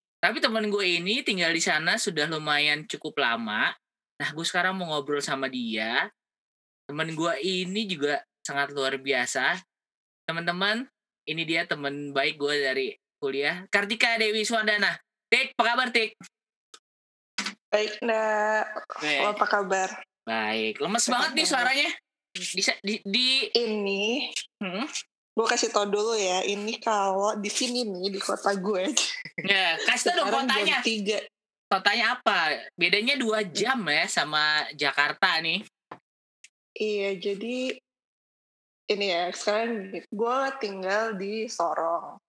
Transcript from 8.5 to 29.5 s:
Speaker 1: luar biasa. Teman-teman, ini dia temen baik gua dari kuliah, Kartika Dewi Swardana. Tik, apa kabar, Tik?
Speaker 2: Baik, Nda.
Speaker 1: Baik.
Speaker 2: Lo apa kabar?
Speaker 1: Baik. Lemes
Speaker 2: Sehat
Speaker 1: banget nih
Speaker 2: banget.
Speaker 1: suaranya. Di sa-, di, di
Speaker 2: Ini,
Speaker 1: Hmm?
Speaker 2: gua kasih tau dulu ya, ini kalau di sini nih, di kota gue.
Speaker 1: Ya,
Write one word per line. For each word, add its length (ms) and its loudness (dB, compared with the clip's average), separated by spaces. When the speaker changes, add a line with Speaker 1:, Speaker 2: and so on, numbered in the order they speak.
Speaker 1:
luar 240 0
biasa. 600 0
Teman-teman, 640 -2
ini 160 -2
dia 200 0
temen 480 -4
baik 240 0
gua 200 0
dari 400 0
kuliah, 480 -2
Kartika 480 2
Dewi 280 2
Swardana. 520 0
Tik, 280 2
apa 100 2
kabar, 240 2
Tik? 260 0
Speaker 2:
Baik, 320 0
Nda. 640 0
Speaker 1:
Baik. 180 0
Speaker 2:
Lo 140 2
apa 160 2
kabar? 400 2
Speaker 1:
Baik. 540 -2
Lemes 260 0
Speaker 2:
Sehat 80 0
Speaker 1:
banget 220 2
nih 80 -2
Speaker 2:
banget. 100 2
Speaker 1:
suaranya. 380 2
Di 280 -6
sa-, 180 0
di, 220 -4
di 260 0
Speaker 2:
Ini, 800 0
Speaker 1:
Hmm? 240 -4
Speaker 2:
gua 160 2
kasih 240 0
tau 160 2
dulu 240 2
ya, 320 2
ini 320 -2
kalau 580 2
di 140 -4
sini 340 -2
nih, 300 -4
di 80 -4
kota 320 0
gue. 320 0
Speaker 1:
Ya, 400 4